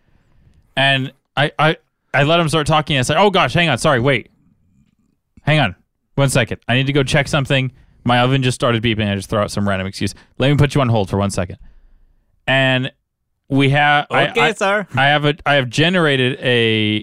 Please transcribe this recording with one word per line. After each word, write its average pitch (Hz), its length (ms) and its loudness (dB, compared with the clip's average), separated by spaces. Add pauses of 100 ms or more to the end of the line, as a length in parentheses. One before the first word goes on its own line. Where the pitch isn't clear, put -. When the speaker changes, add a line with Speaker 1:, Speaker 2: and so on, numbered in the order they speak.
(760)
Speaker 1:
And 135 380 0 (240)
I, 147 200 0
I, 156 200 2 (360)
I 139 100 2
let 165 160 2
him 160 100 0
start 151 180 -2
talking. 151 300 0
I 127 60 0
said, 151 140 -2
"Oh 202 120 4
gosh, 170 240 4
hang 170 160 2
on. 123 80 0
Sorry, 143 220 2
wait. 127 300 0 (1120)
Hang 151 160 0
on. 104 160 -2 (400)
One 139 140 0
second. 120 380 -2
I 117 80 0
need 135 120 0
to 139 60 -2
go 143 100 2
check 143 240 -2
something. 135 440 -2 (320)
My 123 160 2
oven 131 240 2
just 123 120 -2
started 117 280 0
beeping." 110 280 -2
I 101 40 -2
just 95 140 -8
throw 107 120 -2
out 101 100 -4
some 101 160 -4
random 95 200 -4
excuse. 95 260 -8 (240)
"Let 135 140 0
me 143 60 0
put 143 180 0
you 143 60 2
on 120 80 0
hold 104 200 0
for 98 80 -4
one 98 140 -2
second." 92 260 -6 (880)
And 131 440 0 (560)
we 135 240 2
have, 147 400 2
I, 135 180 0
Speaker 2:
Okay, - 120 -2
Speaker 1:
I, 226 120 2
Speaker 2:
sir. 202 420 -2
Speaker 1:
I 135 120 2
have 147 180 2
a, 147 100 0 (100)
I 147 100 2
have 127 140 0
generated 147 720 0
a 110 640 0